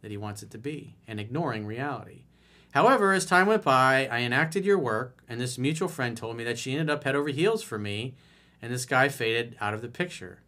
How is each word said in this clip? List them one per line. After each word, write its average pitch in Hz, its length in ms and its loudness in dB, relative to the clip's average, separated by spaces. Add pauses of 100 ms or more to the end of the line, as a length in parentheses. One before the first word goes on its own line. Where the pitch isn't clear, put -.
that 110 80 -14
he 104 80 -8
wants 104 240 -8
it - 100 -18
to - 60 -14
be 143 380 -10 (100)
and 110 140 -8
ignoring 113 480 -4
reality. 117 560 -8 (500)
"However, 202 380 6
as 190 140 2
time 185 200 6
went 214 180 4
by, 131 440 6
I 117 140 -2
enacted 156 440 0
your 202 140 4
work, 123 480 -2
and 117 120 -8
this 123 180 -4
mutual 160 320 -2
friend 120 280 -4
told 113 200 -8
me 117 80 -8
that 117 120 -2
she 127 140 -6
ended 151 180 -2
up 151 140 -2
head 135 120 0
over 143 140 0
heels 185 320 0
for - 160 -8
me, 104 380 -6 (460)
and 117 120 -6
this 123 120 -4
guy 135 240 4
faded 117 500 -2
out 107 160 -2
of 107 60 -8
the 120 80 -10
picture." 120 580 -10